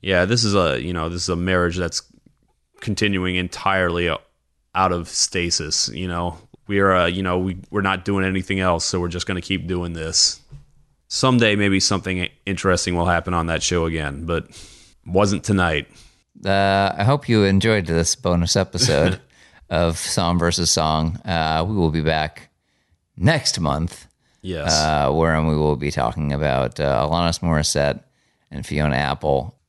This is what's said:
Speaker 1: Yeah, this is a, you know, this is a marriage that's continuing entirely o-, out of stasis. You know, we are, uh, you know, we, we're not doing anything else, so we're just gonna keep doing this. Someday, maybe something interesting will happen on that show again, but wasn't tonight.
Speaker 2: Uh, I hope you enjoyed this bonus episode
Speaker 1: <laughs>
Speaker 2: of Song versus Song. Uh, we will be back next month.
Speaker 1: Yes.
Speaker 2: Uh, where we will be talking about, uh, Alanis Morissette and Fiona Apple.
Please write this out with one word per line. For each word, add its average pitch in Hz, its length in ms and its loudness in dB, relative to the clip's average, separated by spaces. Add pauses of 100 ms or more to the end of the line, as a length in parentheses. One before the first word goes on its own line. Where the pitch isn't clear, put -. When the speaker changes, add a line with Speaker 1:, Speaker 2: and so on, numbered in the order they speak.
Speaker 1:
Yeah, 92 240 2
this 117 180 0
is 101 100 0
a, 80 260 2
you 82 120 -6
know, 82 160 -4
this 85 140 -6
is - 80 -6
a 87 60 0
marriage 87 400 0
that's 87 260 -4 (800)
continuing 92 560 -2
entirely 90 720 0
o-, 78 120 -2 (540)
out 92 180 2
of 87 160 -4
stasis. - 800 -2
You 80 200 -8
know, 87 300 -4 (280)
we 101 140 0
are, 98 140 4
uh, 90 120 4
you 90 160 -2
know, 90 160 0
we, 92 200 -2 (120)
we're 104 120 -2
not 95 220 0
doing 98 200 0
anything 95 360 -2
else, 87 240 0
so 90 160 -2
we're 87 80 -2
just 87 180 -6
gonna 92 140 -4
keep 85 260 -4
doing 87 260 -4
this. 80 480 -2 (680)
Someday, 120 480 4
maybe 101 240 4
something 92 480 -2 (160)
interesting 90 520 0
will 85 100 2
happen 87 280 0
on 82 120 0
that 80 160 -2
show 85 240 0
again, 78 400 -6
but 82 220 -4 (580)
wasn't 98 380 2
tonight. 87 440 0 (560)
Speaker 2:
Uh, 98 520 2
I 90 80 -2
hope 135 240 0
you 110 160 6
enjoyed 98 420 2
this 82 300 2
bonus 87 400 0
episode 87 640 0 (240)
Speaker 1:
<laughs> - 260 -18
Speaker 2:
of 85 260 0
Song 87 420 -2
versus 85 320 0
Song. 78 540 0
Uh, 80 420 0
we 107 80 -4
will 87 160 2
be 78 120 -2
back 78 480 -2 (680)
next 143 440 0
month. 78 460 -4 (360)
Speaker 1:
Yes. 82 300 -4
Speaker 2:
Uh, 76 400 2
where 80 300 2
we 78 140 2
will 76 200 2
be 73 140 -4
talking 71 420 -2
about, 67 460 0
uh, 69 300 0
Alanis 85 320 0
Morissette 76 640 0 (480)
and 71 160 -10
Fiona 76 300 0
Apple. 71 580 -2 (140)